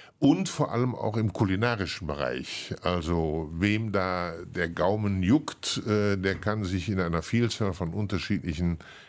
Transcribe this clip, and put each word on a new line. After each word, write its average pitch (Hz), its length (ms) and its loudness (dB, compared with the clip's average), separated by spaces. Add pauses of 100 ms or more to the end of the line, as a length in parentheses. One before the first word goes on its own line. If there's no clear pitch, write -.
(180)
Und 170 300 4
vor - 240 -2
allem 120 220 0
auch 107 220 -2
im 110 160 2
kulinarischen 98 760 0
Bereich. 67 760 -4
Also 80 720 0
wem 104 380 0
da 90 440 -2 (100)
der 87 220 -2
Gaumen 95 540 0
juckt, - 640 2
äh, 104 300 2
der 95 200 0
kann 107 280 -2
sich 90 240 -2
in 95 120 2
einer 85 220 0
Vielzahl 113 500 0
von 82 200 -4
unterschiedlichen 87 840 -2 (300)